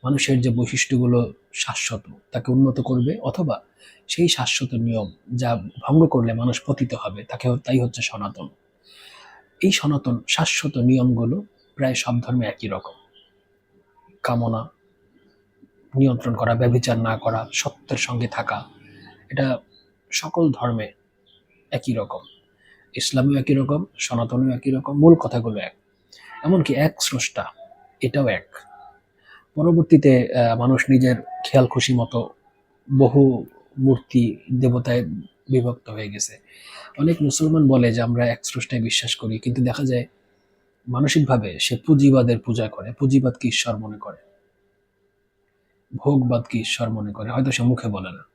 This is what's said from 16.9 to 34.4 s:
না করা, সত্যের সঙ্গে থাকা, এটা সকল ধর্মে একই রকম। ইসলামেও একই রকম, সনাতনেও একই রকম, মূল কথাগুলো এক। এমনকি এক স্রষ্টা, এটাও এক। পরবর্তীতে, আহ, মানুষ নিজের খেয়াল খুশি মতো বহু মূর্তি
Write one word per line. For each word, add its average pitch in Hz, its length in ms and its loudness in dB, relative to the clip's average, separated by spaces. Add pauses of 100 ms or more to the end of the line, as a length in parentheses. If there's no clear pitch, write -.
না 113 200 -2
করা, 113 340 -6
সত্যের - 460 -8
সঙ্গে 120 300 -4
থাকা, - 360 -8 (680)
এটা 135 280 -2 (520)
সকল 160 420 0
ধর্মে 113 400 -4 (800)
একই 139 220 -6
রকম। 107 280 -6 (760)
ইসলামেও 135 420 0
একই 135 160 0
রকম, 143 300 -2 (140)
সনাতনেও 123 580 -2
একই 135 140 -6
রকম, 139 280 -4
মূল 165 160 10
কথাগুলো 117 460 -2
এক। - 140 -12 (720)
এমনকি 160 300 2
এক 151 280 0
স্রষ্টা, - 420 -4 (560)
এটাও 131 280 0
এক। 95 180 -4 (1080)
পরবর্তীতে, 151 800 6
আহ, 117 240 2
মানুষ 123 320 2
নিজের 127 260 4 (280)
খেয়াল 131 220 4
খুশি 127 280 -2
মতো 117 360 -2 (680)
বহু 131 480 6 (320)
মূর্তি 127 580 2 (160)